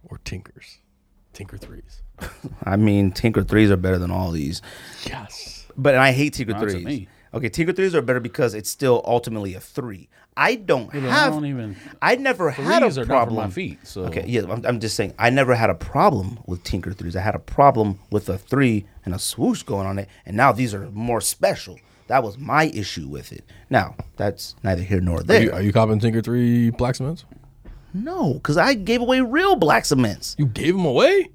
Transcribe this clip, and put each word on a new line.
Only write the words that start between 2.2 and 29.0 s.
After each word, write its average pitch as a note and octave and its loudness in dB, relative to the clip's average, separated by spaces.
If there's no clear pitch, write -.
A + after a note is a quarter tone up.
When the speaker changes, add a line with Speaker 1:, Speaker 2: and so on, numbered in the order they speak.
Speaker 2:
<laughs> - -14
I F#2+ 0
mean, G2+ 4
Tinker A2 0
threes G#2 4
are G2 6
better F2+ 0
than F2+ -4
all F2+ -2
these. D#2+ -4
Speaker 1:
Yes. - -16
Speaker 2:
But, C3+ 4
and C3 6
I C3+ 6
hate C#3 2
Tinker A2+ -6
Speaker 3:
Not G#2 -4
to G#2 -2
Speaker 2:
threes. F2+ -4
Speaker 3:
me. A#2 -8
Speaker 2:
Okay, A#2 -4
Tinker E3 -2
threes F#3+ 0
are D#3 4
better B2 0
because A2+ -2
it's - -8
still B2+ 2
ultimately A2 -2
a F#2 -14
three. A2 -12
I F3+ 4
don't E3+ -2
Speaker 3:
You C#3+ -6
know, C3 -4
I B2 0
Speaker 2:
have, - 2
Speaker 3:
don't D3+ -4
even, A#2 -6
Speaker 2:
I G#3 2
never B3 0
had C4+ 2
a C4 4
Speaker 3:
threes D3 0
are - -4
not A2+ -4
for A#2 -2
Speaker 2:
problem. A#2 2
Speaker 3:
my G2 -6
feet, F3 -8
so. - -12
Speaker 2:
Okay, E2+ -6
yeah, A#2 0
I'm, A2+ -6
I'm A#2+ -2
just A2 -4
saying, G2+ -4
I A#2 4
never B2+ 4
had A2+ 2
a F2+ 2
problem A#2+ 0
with F2+ -8
Tinker F2+ -6
threes. F2 -8
I F#2 -4
had G2+ -2
a - -6
problem A2+ 2
with G#2 -2
a G#2 -4
three B2 0
and F2+ -4
a F2+ -6
swoosh - -2
going G2 -6
on G2 -4
it, G2 -8
and G#2 -6
now B2+ 6
these A#2+ -2
are F#2+ -10
more A#2 -4
special. - -4
That B2+ 2
was G#2+ -8
my C#3 2
issue F#2 -6
with C#2 -14
it. G1+ -18
Now, A2+ 2
that's - -6
neither F#2 0
here F#2+ 0
nor F2 -2
Speaker 1:
Are - -8
Speaker 2:
there. F#3+ 6
Speaker 1:
you, A2 2
are F2+ -4
you G2+ 2
copping A2 4
Tinker A2+ 0
three A#2+ 2
black B2 -2
cements? D3+ -8
Speaker 2:
No, A#3 -2
'cause D3+ 0
I B3 4
gave A3 0